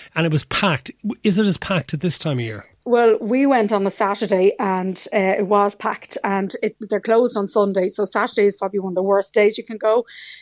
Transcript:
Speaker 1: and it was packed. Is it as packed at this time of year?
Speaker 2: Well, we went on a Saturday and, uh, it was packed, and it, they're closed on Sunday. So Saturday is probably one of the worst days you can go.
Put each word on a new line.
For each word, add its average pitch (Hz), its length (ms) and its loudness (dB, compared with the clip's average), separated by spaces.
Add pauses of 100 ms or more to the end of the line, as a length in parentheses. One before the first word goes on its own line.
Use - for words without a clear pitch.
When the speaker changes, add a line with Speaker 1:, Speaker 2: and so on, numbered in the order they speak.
(160)
Speaker 1:
and 165 100 2
it 156 60 0
was 156 140 2
packed. - 440 -2 (320)
Is 202 160 4
it 214 80 2
as 185 100 2
packed - 380 -4
at 147 60 -6
this 180 180 -2
time 135 220 -2
of - 0 -
year? 117 80 -4 (380)
Speaker 2:
Well, 233 340 4
we 247 240 0
went 240 260 2
on 202 160 0
a 185 40 0
Saturday 196 680 2
and, 185 400 -2 (140)
uh, 190 240 2
it 196 100 -2
was 202 280 2
packed, - 500 -8
and 196 260 -2 (120)
it, 214 180 -4
they're 208 200 -4
closed 226 360 2
on 202 100 -2
Sunday. 196 420 0
So 202 180 -4
Saturday 214 400 0
is 202 100 0
probably 196 220 -6
one 185 140 -4
of - 20 -8
the 185 80 0
worst 196 320 0
days 214 240 4
you 226 60 -10
can 226 120 -10
go. 220 300 0 (360)